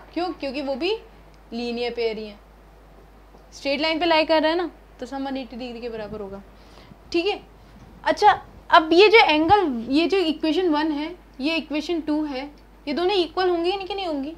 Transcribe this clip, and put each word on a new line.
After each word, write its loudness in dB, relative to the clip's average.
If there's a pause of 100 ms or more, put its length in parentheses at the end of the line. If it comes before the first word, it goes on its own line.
(140)
क्यों? -4
क्योंकि -8
वो -6
भी -4 (640)
linear -6
pair -4
ही -10
है, -18 (1120)
Straight -4
line -2
पे -2
लाई 2
कर 2
रहा 2
है -2
ना, -4 (300)
तो -12
सम -8
one -6
eighty -12
degree -12
के -10
बराबर -10
होगा, -12 (720)
ठीक 0
है। -2 (640)
अच्छा, 4 (380)
अब 6
ये 10
जो 10
एंगल, 4
ये 2
जो 0
इक्वेशन 0
वन 0
है, -6 (280)
ये 0
equation -4
two -2
है, -8 (440)
ये -4
दोनों 0
equal 0
होंगी 0
कि -6
नहीं -6
होंगी? -6